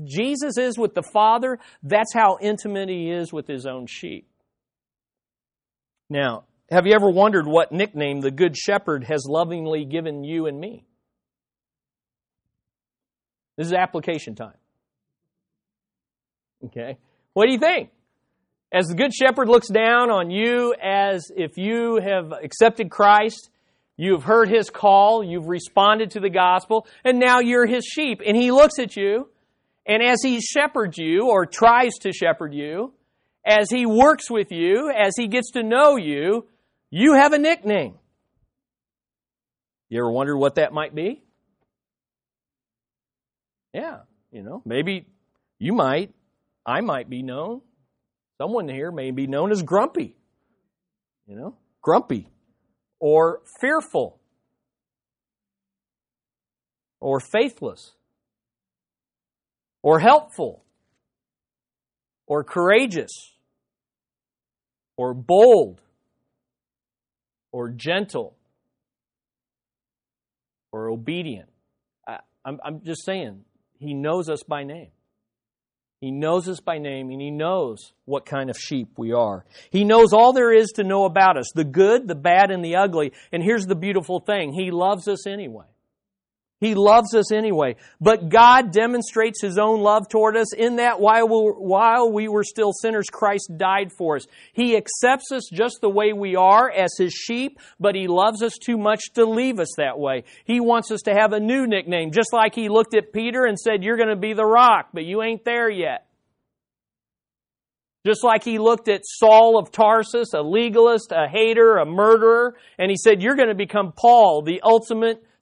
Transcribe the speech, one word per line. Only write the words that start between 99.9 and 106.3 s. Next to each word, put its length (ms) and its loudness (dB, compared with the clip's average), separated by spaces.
way. 260 -4
He 140 0
wants 300 0
us 120 -6
to 100 -2
have 220 2
a 60 -2
new 260 -2
nickname, 440 -4
just 220 -2
like 220 0
he 160 -6
looked 240 2
at 180 0
Peter 320 -2
and 140 -2
said, 260 -4
"You're 140 -2
gonna 180 0
be 160 -6
the 140 0
rock, 480 4
but 100 -8
you 180 -6
ain't 220 -8
there 240 -2
yet." 380 -6